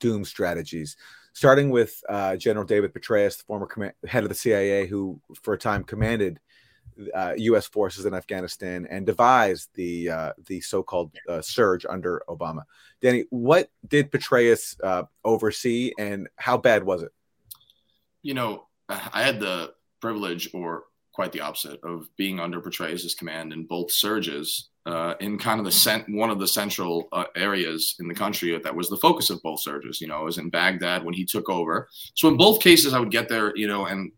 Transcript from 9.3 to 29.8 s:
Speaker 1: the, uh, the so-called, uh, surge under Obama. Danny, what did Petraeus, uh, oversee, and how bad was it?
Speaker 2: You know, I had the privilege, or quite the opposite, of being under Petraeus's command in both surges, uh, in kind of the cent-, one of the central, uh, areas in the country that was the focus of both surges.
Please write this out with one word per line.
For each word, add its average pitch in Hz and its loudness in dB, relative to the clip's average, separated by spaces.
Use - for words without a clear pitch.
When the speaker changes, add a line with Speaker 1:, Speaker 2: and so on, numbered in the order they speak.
Speaker 1:
the, 87 -4
uh, 80 -4
the 92 -8
so-called, 90 -4
uh, 85 -4
surge 92 2
under 90 -4
Obama. 80 -8
Danny, 123 4
what 127 4
did 143 2
Petraeus, 120 4
uh, 92 0
oversee, 113 0
and 101 -6
how 123 0
bad 107 4
was 90 0
it? - -10
Speaker 2:
You 143 -8
know, 113 -4
I 101 -4
had 127 2
the 90 -4
privilege, 101 -6
or 82 -8
quite 90 -4
the 78 -8
opposite, 73 -8
of 85 -10
being 95 -2
under 85 -6
Petraeus's 85 -6
command 80 -10
in 80 -10
both 87 -6
surges, 87 -2
uh, 85 -4
in 104 -6
kind 110 -2
of 104 -2
the 92 -2
cent-, 110 2
one 107 0
of 101 -2
the 95 -2
central, 90 -2
uh, 80 -2
areas 87 -2
in 87 -10
the 85 -8
country 90 -2
that 78 -6
was 87 -4
the 98 -4
focus - 4
of 90 -6
both 78 -6
surges. 71 -8